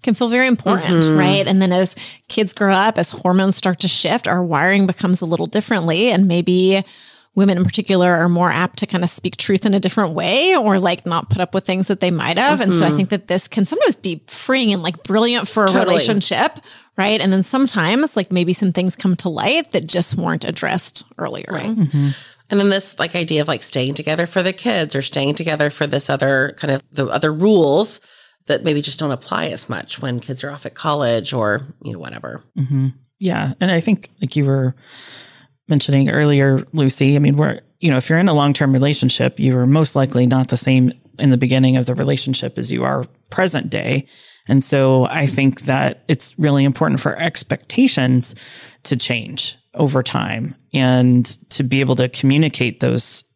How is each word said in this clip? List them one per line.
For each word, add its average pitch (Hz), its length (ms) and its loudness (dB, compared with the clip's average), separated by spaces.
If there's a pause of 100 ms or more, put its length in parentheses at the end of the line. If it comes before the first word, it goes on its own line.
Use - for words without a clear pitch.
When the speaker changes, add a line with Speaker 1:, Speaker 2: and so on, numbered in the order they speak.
Speaker 1:
can 226 120 0
feel 240 140 -2
very 247 180 2
important, 185 580 2
Speaker 2:
Mm-hmm. 156 140 4
Speaker 1:
right? 196 280 2
And 190 140 2
then 180 140 2
as 185 200 0 (340)
kids - 260 -2
grow 196 180 0
up, 202 240 2
as 175 140 -2
hormones 190 460 2
start 180 240 -2
to 185 80 -2
shift, - 380 -2
our 180 160 0
wiring 180 440 2
becomes 180 340 0
a 175 60 -4
little 165 200 -2
differently. 190 640 0
And 190 160 4
maybe 185 560 2 (520)
women 196 240 4
in 185 60 2
particular 180 500 2
are 170 160 2
more 175 200 2
apt - 280 -2
to 208 80 -4
kind 175 180 -2
of 175 60 -2
speak - 260 -6
truth 196 300 0
in 196 80 2
a 202 60 2
different 185 340 -2
way 285 420 2
or, 214 220 2
like, 180 260 0
not 170 240 -2
put - 140 0
up 180 100 -4
with 190 140 -2
things 185 220 -2
that 190 120 -2
they 180 100 2
might 170 280 -2
have. 277 240 2
And 190 100 2
so 165 100 2
I 151 60 4
Speaker 2:
Mm-hmm. 151 80 0
Speaker 1:
think 147 140 0
that 190 180 -6
this 185 180 -2
can 202 200 -2
sometimes 453 280 0
be 165 320 -8
freeing 254 460 -2
and, 185 100 -4
like, 165 200 -6
brilliant 233 460 0
for 214 160 0
a - 20 4
Speaker 2:
Totally. - 180 2
Speaker 1:
relationship, 202 760 0 (360)
right? 208 240 0
And 190 100 2
then 190 120 4
sometimes, 247 720 0
like, 185 160 -2
maybe 175 220 0
some 190 180 0
things 180 240 -2
come 185 200 0
to - 120 -6
light 277 440 -2
that 160 140 -2
just - 280 -2
weren't 170 320 -4
addressed - 580 -6 (140)
earlier. 135 320 -8
Speaker 2:
Right. - 160 -8
Speaker 3:
Mm-hmm. 147 420 0 (400)
Speaker 2:
And 202 120 0
then 202 100 4
this, 196 280 -4
like, - 160 -4
idea 160 280 0
of, 151 60 -2
like, 135 140 -4
staying 135 320 -4
together 160 320 -4
for 185 160 -2
the 185 120 -2
kids 180 420 -4
or 135 60 -2
staying 143 320 -2
together 151 340 -2
for 147 180 -4
this 143 220 -4
other 139 480 0
kind 143 160 -4
of, 135 180 -2
the 139 180 -4
other 151 260 -2
rules 180 680 2 (460)
that - 180 -2
maybe 147 160 0
just 147 180 -6
don't 151 120 -4
apply 151 380 -6
as 156 200 -10
much - 320 -10
when 123 200 -6
kids 127 220 -10
are 139 80 -10
off 143 140 -18
at 147 100 -12
college 127 600 -2
or, 107 260 0 (220)
you 113 100 -10
know, 92 60 -12
whatever. 58 440 -14 (140)
Speaker 3:
Mm-hmm. 135 320 0 (300)
Yeah. 156 420 -2
And 180 100 0
I 170 100 2
think, 196 280 -2 (140)
like 139 140 -4
you 143 100 2
were 131 280 0 (960)
mentioning 139 420 2
earlier, 139 640 4
Lucy, 139 440 2
I - 20 4
mean, 143 180 4
we're, 147 240 0 (200)
you 165 100 2
know, 131 60 2
if 127 120 -2
you're 160 100 2
in 190 100 4
a 160 60 4
long-term 143 380 2
relationship, 135 680 0
you 131 180 2
are 123 80 2
most 151 300 2
likely 135 300 2
not 131 220 2
the 123 80 -2
same 127 360 2 (260)
in 143 120 4
the 127 60 4
beginning 131 400 2
of 123 100 0
the 127 80 -2
relationship 135 640 -4
as 120 120 -6
you 127 140 -2
are 131 200 -2 (260)
present 180 380 -2
day. 135 380 -4 (420)
And 131 140 4
so 131 480 4
I 151 160 -2
think 135 360 0
that 135 440 -2
it's - 320 -4
really 143 260 4
important 139 360 0
for - 160 -4
expectations - 1160 0 (500)
to 135 120 -2
change - 600 -6 (160)
over 135 280 0
time - 520 -4 (180)
and 127 520 4 (260)
to - 140 -4
be 131 160 0
able 131 160 2
to 127 120 0
communicate 135 720 0
those 120 440 -2 (120)